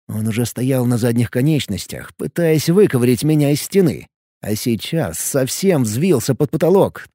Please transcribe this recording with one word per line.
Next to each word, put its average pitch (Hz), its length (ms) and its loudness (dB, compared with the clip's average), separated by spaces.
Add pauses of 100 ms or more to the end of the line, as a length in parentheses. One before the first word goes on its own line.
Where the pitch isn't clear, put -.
Он 110 200 -4
уже 113 180 -2
стоял 127 400 -2
на 123 120 0
задних 120 340 0
конечностях, 127 840 -4
пытаясь 160 540 0
выковырять 131 540 4
меня 147 280 2
из 151 100 0
стены. 160 460 0 (340)
А 104 140 -4
сейчас 113 640 -4
совсем 139 640 0
взвился 127 520 0
под - 160 -2
потолок, 160 640 2